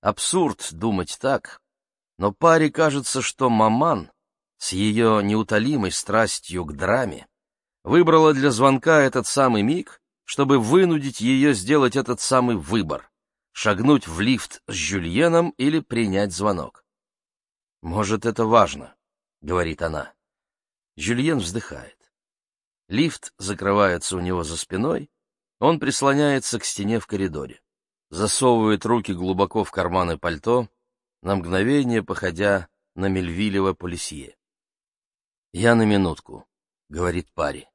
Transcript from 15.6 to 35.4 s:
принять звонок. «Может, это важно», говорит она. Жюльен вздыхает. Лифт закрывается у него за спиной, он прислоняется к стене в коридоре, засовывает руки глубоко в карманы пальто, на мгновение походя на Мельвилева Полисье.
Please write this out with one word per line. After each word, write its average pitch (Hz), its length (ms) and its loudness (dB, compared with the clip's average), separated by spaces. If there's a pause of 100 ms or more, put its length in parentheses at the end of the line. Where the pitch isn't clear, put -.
принять 104 540 -2
звонок. 92 500 -4 (1000)
«Может, 98 440 -2
это 117 200 0
важно», 87 500 4 (460)
говорит 82 400 -2
она. 78 320 -6 (840)
Жюльен 131 420 -2
вздыхает. 92 760 -10 (760)
Лифт - 500 -2
закрывается 95 800 0
у - 20 -4
него 90 240 -2
за 80 140 -8
спиной, 110 520 -4 (500)
он 151 200 2
прислоняется 139 800 0
к - 60 -12
стене 104 340 -2
в - 80 -16
коридоре, 80 540 -6 (480)
засовывает 107 760 2
руки 107 280 0
глубоко 92 500 -2
в - 80 -8
карманы 87 460 -2
пальто, 107 520 -2 (540)
на 98 120 -2
мгновение 110 680 0
походя 95 680 -2 (260)
на 92 120 -2
Мельвилева 95 680 -2
Полисье. 82 640 -12 (1160)